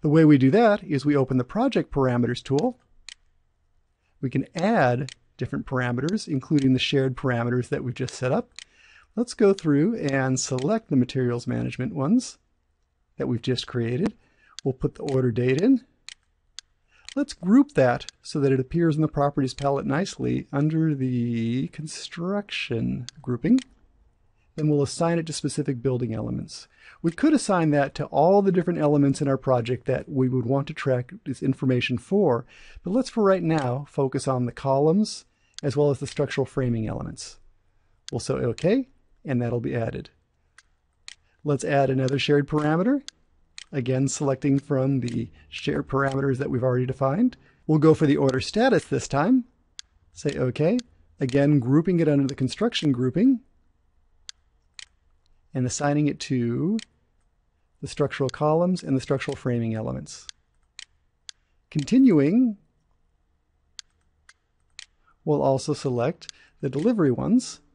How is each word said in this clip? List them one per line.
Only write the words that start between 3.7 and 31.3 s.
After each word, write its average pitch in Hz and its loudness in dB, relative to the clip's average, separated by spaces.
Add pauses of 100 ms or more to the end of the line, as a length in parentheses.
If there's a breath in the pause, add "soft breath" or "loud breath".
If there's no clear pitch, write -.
We 131 -6
can - -4
add 143 0 (260)
different 139 -8
parameters, 127 -4
including 135 0
the 127 4
shared 131 0
parameters 120 -2
that 139 -4
we've 120 -6
just - -8
set 127 -4
up. 202 -4 (640 loud breath)
Let's 240 -4
go 196 4
through 165 2
and 131 0
select 147 -4
the 156 -2
materials 123 0
management 123 -4
ones 160 0 (760)
that 135 -6
we've 123 -2
just 127 -4
created. 127 -4 (480 loud breath)
We'll 135 -2
put - -4
the - -16
order 131 0
date 127 0
in. 254 4 (1400 loud breath)
Let's 285 -4
group 240 2
that 127 2 (120)
so - -6
that 139 2
it 135 2
appears 156 0
in 156 2
the 156 2
properties 143 -2
palette 139 -2
nicely 135 -4
under 156 0
the 120 -2
construction 151 -8 (160)
grouping. 170 2 (960)
Then 151 0
we'll 147 2
assign 170 0
it 165 -6
to 156 -10
specific 143 -4
building 123 -2
elements. - -8 (360 soft breath)
We 170 0
could 302 2
assign 180 2
that 143 2
to 156 -6
all 180 4
the 196 4
different 175 0
elements 147 4
in 143 0
our 135 2
project 123 -2
that 135 -4
we 131 0
would 127 -2
want 139 0
to 160 -10
track 127 -2 (120)
this 131 -8